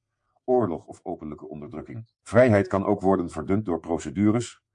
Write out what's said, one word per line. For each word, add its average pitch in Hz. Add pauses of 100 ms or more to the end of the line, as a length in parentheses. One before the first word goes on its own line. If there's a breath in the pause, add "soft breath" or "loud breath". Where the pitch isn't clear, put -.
(440)
oorlog 104
of -
openlijke 78
onderdrukking. 76 (140)
Vrijheid 107
kan 95
ook 98
worden 92
verdund 95
door 85
procedures, 87 (120)